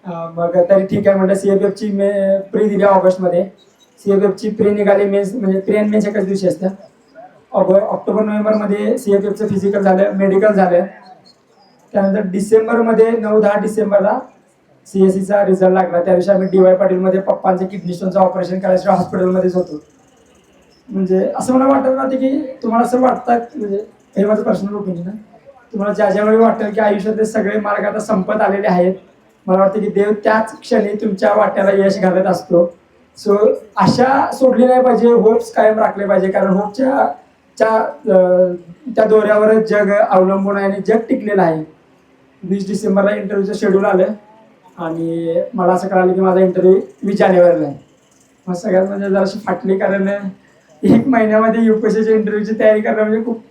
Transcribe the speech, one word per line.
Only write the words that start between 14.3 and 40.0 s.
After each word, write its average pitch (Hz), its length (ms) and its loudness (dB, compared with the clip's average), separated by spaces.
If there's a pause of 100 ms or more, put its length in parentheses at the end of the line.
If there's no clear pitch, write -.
सीएससीचा 190 600 2
रिझल्ट 185 280 2
लागला. 175 300 0
त्या 185 100 2
दिवशी 180 180 2
आम्ही 185 160 2
डीवाय 185 280 4
पाटीलमध्ये 190 440 0
पप्पांचं 190 460 -2
किडनी 180 280 -10
स्टोनचं 185 260 -4
ऑपरेशन 185 400 0
करायचं 190 320 0
हॉस्पिटलमध्येच 185 640 -2
होतो. 170 280 -4 (1040)
म्हणजे 190 460 0
असं - 180 -2
मला 262 120 4
वाटत 269 300 2
राहते 262 220 -4
की 269 240 -2 (220)
तुम्हाला 233 220 0
असं 247 160 -2
वाटतं, 240 380 0 (160)
म्हणजे 208 480 -8 (140)
हे 202 80 2
माझं 214 180 0
पर्सनल 196 320 -4
ओपिनियन 180 320 -8
आहे, 214 100 -12 (560)
तुम्हाला 202 200 -4
ज्या 196 160 -2
ज्या 202 140 -2
वेळी 220 140 2
वाटेल 220 360 0
की 220 60 -2
आयुष्यातले 208 460 -2
सगळे 208 340 -4
मार्ग 208 260 -4
आता 214 140 -4
संपत 208 420 -2
आलेले 202 260 0
आहेत, 180 260 2 (540)
मला 190 120 2
वाटतं 196 200 2
की 190 80 -4
देव 202 240 0 (120)
त्याच 220 360 -2
क्षणी 214 280 -2
तुमच्या 208 460 -2
वाट्याला 196 520 2
यश 190 140 0
घालत 185 260 2
असतो. 175 480 0 (520)
So 202 120 2 (400)
आशा 262 560 2
सोडली 247 320 2
नाही 254 160 4
पाहिजे, 240 260 2
होप्स 226 440 2
कायम 220 280 2
राखले 202 260 -2
पाहिजे, 190 220 0
कारण 190 200 0
होपच्या, 247 680 -2 (440)
च्या, 220 120 0 (460)
अ, 180 380 4 (420)
त्या 220 100 2
दोऱ्यावरच 214 640 2
जग 208 220 0 (180)